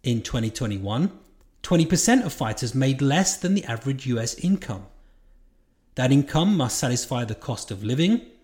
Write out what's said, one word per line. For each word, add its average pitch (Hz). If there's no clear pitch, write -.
In 120
twenty 113
twenty-one, 110
twenty 170
percent 233
of 147
fighters 113
made 131
less 151
than 185
the 202
average 131
U 117
S 113
income. 123
That 127
income 156
must 131
satisfy 123
the 107
cost -
of 101
living 165